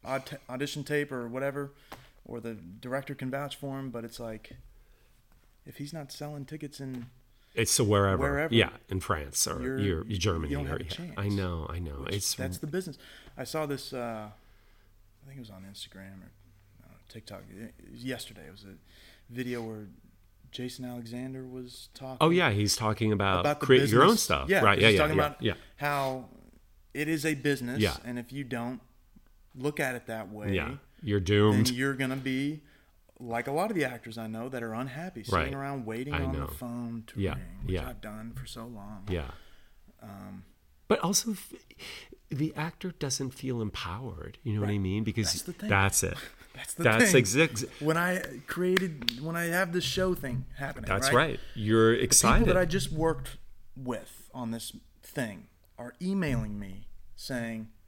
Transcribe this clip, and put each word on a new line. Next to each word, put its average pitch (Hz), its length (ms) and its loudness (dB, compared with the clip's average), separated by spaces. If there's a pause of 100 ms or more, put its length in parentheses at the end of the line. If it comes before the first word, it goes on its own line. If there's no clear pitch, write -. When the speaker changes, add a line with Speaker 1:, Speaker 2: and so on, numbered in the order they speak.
Speaker 1:
aut-, 131 280 -6 (160)
audition 135 360 -6
tape 147 280 -2
or 123 160 -6
whatever, 139 420 -6 (540)
or 120 160 -10
the 117 140 -8
director 120 600 -8
can 131 160 -6
vouch 139 260 -6
for 135 220 -6
him, 135 120 -6
but 117 160 -6
it's 117 120 -12
like, 110 360 -10 (1120)
if - 100 -18
he's 143 160 -10
not 151 200 -10
selling 147 340 -10
tickets 147 340 -12
in 131 260 -8 (480)
Speaker 2:
It's 113 160 2
so - 140 4
wherever. 98 380 6
Speaker 1:
wherever, 139 320 2
Speaker 2:
Yeah, 110 160 6 (180)
in 92 120 -2
France 76 460 -2
or - 160 -4
Speaker 1:
you're, 131 160 -2
Speaker 2:
Europe, 95 320 0
Speaker 1:
you 104 60 -2
Speaker 2:
Germany 82 380 0
Speaker 1:
don't 143 120 -2
have - 140 -4
Speaker 2:
or, - 20 -8
Speaker 1:
a - 20 -8
chance. 170 340 -8
Speaker 2:
I 101 100 0
know, 90 400 -2
I 85 100 -6
know. 71 280 -6
Speaker 1:
Which, 90 80 -4
Speaker 2:
It's 98 200 -2
Speaker 1:
that's 135 240 -4
the - 80 -8
business. 170 300 -6 (400)
I 131 80 -6
saw 156 220 -4
this, 139 260 -6
uh, 117 380 -6 (920)
I 143 40 -20
think 139 100 -16
it 131 40 -14
was 110 100 -14
on 95 200 -16
Instagram 95 520 -16
or, 90 80 -20 (540)
uh, - 40 -20 (220)
TikTok. 101 320 -14 (120)
It, 107 240 -14
it - 140 -20
was 120 100 -16
yesterday. 120 460 -10
It 87 40 -18
was 104 120 -20
a 95 100 -18 (580)
video 123 300 -4
where 110 240 -8 (640)
Jason 127 340 -8
Alexander 123 640 -8
was 127 480 -12
talking 131 260 -10
Speaker 2:
Oh, 156 80 6
yeah, 175 220 4
he's 104 260 4
talking 107 340 2
about 98 300 4
Speaker 1:
about 147 200 4
the - 60 -2
Speaker 2:
create 127 220 10
your 113 140 8
own 170 60 12
Speaker 1:
business. 226 140 6
Speaker 2:
stuff. 67 280 2
Speaker 1:
Yeah, 185 120 6
Speaker 2:
Right, 101 160 8
yeah, 107 100 10
Speaker 1:
he's 104 80 10
Speaker 2:
yeah, 87 40 8
Speaker 1:
talking 151 160 4
Speaker 2:
yeah, 151 100 4
Speaker 1:
about - 160 -6
Speaker 2:
yeah. 107 120 2 (220)
Speaker 1:
how 139 520 -2 (640)
it 147 160 -2
is 160 160 0
a 156 100 4
business, 127 460 0
Speaker 2:
Yeah. 98 240 2
Speaker 1:
and 123 140 -6
if 120 140 -10
you 139 120 -6
don't 120 380 -6 (720)
look 143 260 -4
at 135 140 0
it 120 140 -8
that 110 220 -6
way, 104 240 -2
Speaker 2:
Yeah, 85 200 0 (280)
you're 104 180 2
doomed. 104 480 6
Speaker 1:
then 123 60 0
you're 135 200 0
gonna 131 220 -2
be 135 440 -2 (580)
like 120 280 -4
a 139 60 -4
lot 180 180 0
of 214 60 -2
the 156 100 2
actors 117 320 -10
I 113 80 -6
know 113 240 -8
that 127 120 -6
are 113 120 -6
unhappy, 131 500 -8
sitting 92 140 2
Speaker 2:
Right. 71 160 0
Speaker 1:
around 135 320 -6
waiting 123 260 -4
Speaker 2:
I - 120 0
Speaker 1:
on - 80 -2
Speaker 2:
know. 71 160 -4
Speaker 1:
the - 60 -8
phone, 120 500 -8 (120)
Speaker 2:
Yeah, 92 180 -2
Speaker 1:
touring, - 140 -10 (140)
which 90 140 -2
Speaker 2:
yeah. 71 120 -4
Speaker 1:
I've - 140 -10
done 107 320 -12
for 127 100 -10
so 117 220 -12
long. 104 420 -12
Speaker 2:
Yeah. 80 220 -2 (720)
Speaker 1:
Um, 98 420 -14 (440)
Speaker 2:
But 214 120 4
also, 202 320 0
f-, - 220 -10 (760)
the 156 280 -2
actor 160 420 -6
doesn't 135 320 -4
feel 127 320 -4
empowered. 95 800 -8
You 107 120 -2
know 107 60 2
what 101 80 2
I 104 40 2
Speaker 1:
Right. 104 80 0
Speaker 2:
mean? 98 240 0
Because 110 280 0
Speaker 1:
That's - 100 -4
the 180 100 -8
thing. 208 180 -8
Speaker 2:
that's 98 320 6
it. 87 140 -2 (200)
Speaker 1:
<laughs> - 180 -20
That's - 200 -10
the - 80 -4
Speaker 2:
That's 220 300 8
Speaker 1:
thing. 131 120 10
Speaker 2:
exa- 131 420 2 (140)
Speaker 1:
When 156 160 4
I 180 220 2 (280)
created, 175 760 0
when 165 140 -4
I 170 80 0
have 170 280 0
this 175 120 0
show 185 300 2
thing 131 300 -4 (120)
happening, 135 300 -6
Speaker 2:
That's 101 200 2
Speaker 1:
right? 139 80 4 (160)
Speaker 2:
right. 123 100 -4 (140)
You're 113 420 6
Speaker 1:
The - 60 2
Speaker 2:
excited. 127 380 6
Speaker 1:
people 233 140 6
that 185 60 6
I 180 60 4
just 170 260 0
worked 156 460 0 (360)
with 123 600 -8
on 120 160 -6
this 113 260 -8 (260)
thing 110 440 -6 (320)
are 120 240 -12
emailing 143 560 0
me 104 300 -10 (280)
saying 113 520 -6 (180)